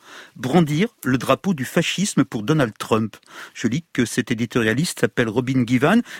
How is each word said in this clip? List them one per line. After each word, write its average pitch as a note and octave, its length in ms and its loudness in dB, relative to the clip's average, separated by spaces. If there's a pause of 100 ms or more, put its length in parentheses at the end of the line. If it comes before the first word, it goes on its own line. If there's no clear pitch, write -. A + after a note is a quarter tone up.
(360)
Brandir D3+ 540 2 (140)
le C3+ 140 0
drapeau C3+ 380 0
du C3 100 -6
fascisme - 580 0
pour A2 200 -4
Donald C3 340 2
Trump. A2 400 -2 (380)
Je - 120 -4
lis B2+ 240 -2
que A#2 140 0
cette - 240 -4
éditorialiste A#2 680 0
s'appelle A#2 280 0
Robin B2 380 0
Givan. C#3 360 4 (180)